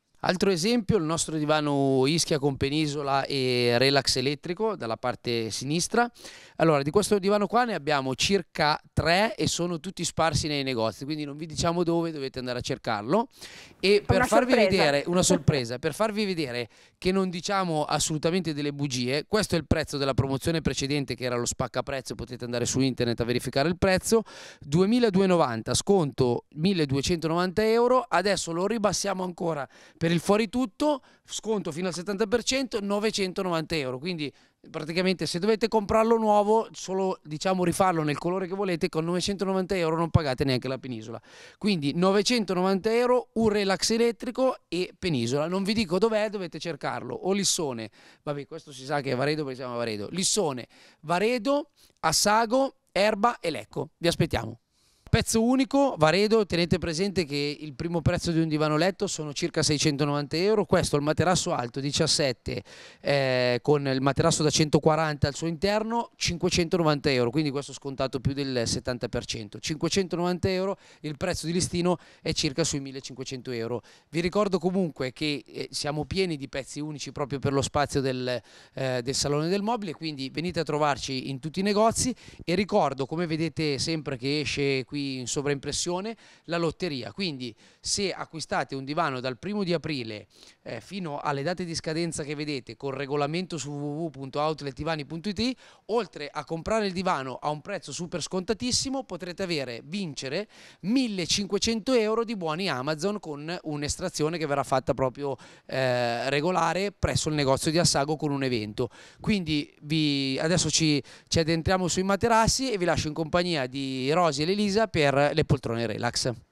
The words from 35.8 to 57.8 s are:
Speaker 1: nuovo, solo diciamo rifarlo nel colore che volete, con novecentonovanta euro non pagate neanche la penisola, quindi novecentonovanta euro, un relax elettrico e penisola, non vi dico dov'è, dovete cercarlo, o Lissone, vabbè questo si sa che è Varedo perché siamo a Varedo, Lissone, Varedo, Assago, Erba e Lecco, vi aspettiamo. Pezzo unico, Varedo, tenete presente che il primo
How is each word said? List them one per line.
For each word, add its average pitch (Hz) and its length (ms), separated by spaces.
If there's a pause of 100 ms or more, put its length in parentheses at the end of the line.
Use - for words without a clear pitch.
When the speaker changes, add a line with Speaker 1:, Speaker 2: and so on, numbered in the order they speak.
Speaker 1:
nuovo, 214 560
solo 190 500
diciamo 180 400
rifarlo 170 400
nel 147 140
colore 185 320
che 180 60
volete, 185 340
con 160 160
novecentonovanta 190 720
euro 165 200
non 165 120
pagate 147 360
neanche 131 220
la 131 120
penisola, 117 420 (380)
quindi 156 360
novecentonovanta 190 960
euro, 247 440
un 220 160
relax 196 400
elettrico 233 640 (100)
e 180 320
penisola, 143 480
non 185 160
vi 208 120
dico 185 240
dov'è, 214 320
dovete 180 280
cercarlo, 127 560
o 185 180
Lissone, 135 580 (320)
vabbè 143 240
questo 156 260
si 131 140
sa 147 160
che 135 80
è 127 40
Varedo 147 280
perché 131 160
siamo 123 160
a - 20
Varedo, 110 340
Lissone, 170 560 (340)
Varedo, 226 720 (280)
Assago, 220 760 (160)
Erba 214 480
e 170 100
Lecco, 139 480
vi 165 100
aspettiamo. 117 520 (500)
Pezzo 226 320
unico, 262 540
Varedo, 196 480
tenete 175 320
presente 170 480
che 143 340
il 151 140
primo 165 300